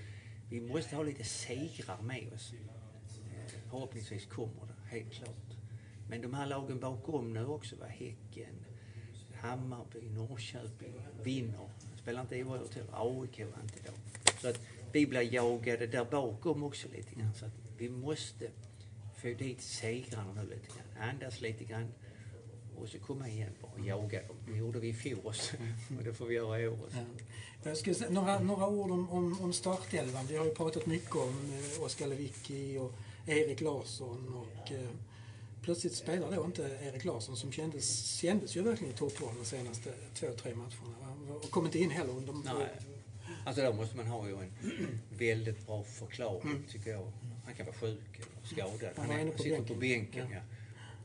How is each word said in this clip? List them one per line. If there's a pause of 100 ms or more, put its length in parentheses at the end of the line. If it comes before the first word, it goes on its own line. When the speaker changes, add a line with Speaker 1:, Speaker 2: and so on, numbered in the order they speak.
(500)
Speaker 1:
vi
måste
ha
lite
segrar
med
oss.
Eh, (180)
förhoppningsvis
kommer
det,
helt
klart. (520)
Men
de
här
lagen
bakom
nu
också,
va?
Häcken, (720)
Hammarby,
Norrköping, (280)
vinner. (340)
Spelar
inte
oavgjort
heller.
A
I
K (120)
var
inte
då. (480)
Så
att (320)
vi
blir
jagade
där
bakom
också
lite
grann.
Så
att (260)
vi
måste (680)
få
dit
segrarna
nu
lite
grann.
Andas
lite
grann. (880)
Och
så
komma
igen (100)
bara
och
jaga
dem. (100)
Det
gjorde
vi
i
fjol
också. (420)
Och
det
får
vi
göra
i
år
också.
Speaker 2:
Ja. (580)
Jag
skulle
säga
några,
några
ord
om,
om,
om
startelvan.
Vi
har
ju
pratat
mycket
om,
eh,
Oskar
Lewicki
och (340)
Erik
Larsson.
Och,
eh, (760)
plötsligt
spelar
då
inte
Erik
Larsson,
som
kändes,
kändes
ju
verkligen
i
toppform
de
senaste (220)
två, (100)
tre
matcherna,
va?
Och
kom
inte
in
heller
under
Speaker 1:
Nej. (800)
Alltså,
där
måste
man
ha
ju
en (580)
<clears throat>
väldigt
bra
förklaring,
Speaker 2:
Mm.
Speaker 1:
tycker
jag. (320)
Han
kan
vara
sjuk
eller
skadad.
Speaker 2:
Mm.
Speaker 1:
Han
Speaker 2:
Han
var
Speaker 1:
är,
Speaker 2:
inne
på
Speaker 1:
sitter
på
Speaker 2:
bänken.
Speaker 1:
bänken,
Speaker 2:
Ja. (680)